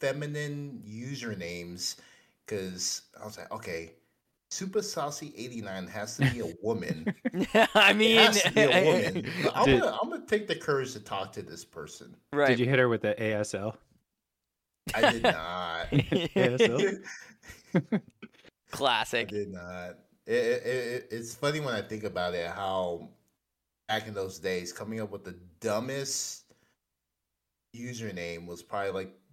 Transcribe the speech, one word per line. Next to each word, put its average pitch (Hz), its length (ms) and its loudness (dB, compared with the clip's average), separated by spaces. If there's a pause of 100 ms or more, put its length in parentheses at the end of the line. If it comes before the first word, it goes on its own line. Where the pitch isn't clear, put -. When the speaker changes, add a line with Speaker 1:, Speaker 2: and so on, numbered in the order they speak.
Speaker 1:
feminine 147 840 -4
usernames, 101 1120 -8 (500)
'cause 92 560 -4 (160)
I - 60 -14
was 107 140 -12
like, - 140 -14
"Okay, 85 420 -8 (560)
Super 190 320 -2
Saucy 147 540 -6
eighty-nine 101 500 -8
has 107 300 -8
to - 80 -2
be 127 160 2
a 85 120 -4 (100)
woman." 101 520 -2 (180)
Speaker 2:
<laughs> 202 420 4
I 202 200 8
mean, 220 160 6
Speaker 1:
It 226 160 10
has 214 160 4
to 180 80 2
be 214 140 6
a 135 60 6
Speaker 2:
<laughs> 185 140 6
Speaker 1:
woman. 170 480 2 (100)
But 147 140 2
I'm 208 80 4
Speaker 3:
Did 127 160 8
Speaker 1:
gonna, - 220 0
I'm 240 80 -4
gonna 330 160 -10
take 214 200 0
the 170 100 -2
courage 135 360 0
to 104 80 -12
talk 98 320 -6
to 101 100 -10
this 82 220 -14
person. - 520 -16 (160)
Speaker 2:
Right. 143 160 4
Speaker 3:
Did 120 100 6
you 120 80 4
hit 131 120 6
her 127 100 6
with 113 140 0
the 104 200 0
A 110 120 2
S 104 200 0
L? 104 220 -4 (1160)
Speaker 1:
I 233 120 2
did 123 180 4
not. 165 720 0
Speaker 2:
<laughs> 151 440 2
Speaker 3:
A 123 180 4
S 226 140 6
L? - 180 2 (840)
<laughs> - 20 4
Speaker 1:
I 180 60 4 (920)
Speaker 2:
Classic. 117 600 2
Speaker 1:
did 104 200 -4
not. 90 480 -10 (280)
It, 110 80 0
it, 120 320 2
it, 123 440 -4
it's 113 240 -8
funny 151 260 -2
when 131 140 -2
I 104 80 -2
think 107 220 -8
about 90 300 -2
it, 85 160 -4
how 92 580 -2 (800)
back 110 200 -4
in 107 60 -12
those 95 240 -6
days, 90 340 -4
coming 110 280 -8
up 104 100 -6
with 98 140 -12
the 87 120 -12 (240)
dumbest 131 840 -4 (1300)
username 98 720 -8
was 87 160 -12
probably, 98 280 -4
like, 95 280 -6 (140)